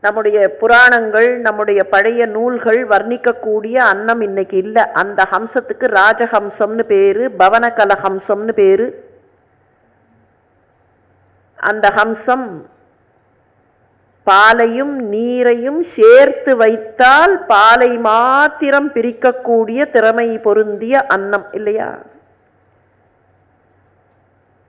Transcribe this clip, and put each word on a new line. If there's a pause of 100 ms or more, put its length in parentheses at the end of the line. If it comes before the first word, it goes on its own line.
நம்முடைய
புராணங்கள்,
நம்முடைய
பழைய
நூல்கள்
வர்ணிக்கக்கூடிய
அன்னம்
இன்னைக்கு
இல்ல.
அந்த
ஹம்சத்துக்கு
ராஜஹம்சம்னு
பேரு,
பவனகலஹம்சம்னு
பேரு. (2500)
அந்த
ஹம்சம் (1800)
பாலையும்
நீரையும்
சேர்த்து
வைத்தால்
பாலை
மாத்திரம்
பிரிக்கக்கூடிய
திறமை
பொருந்திய
அன்னம்
இல்லையா? (2750)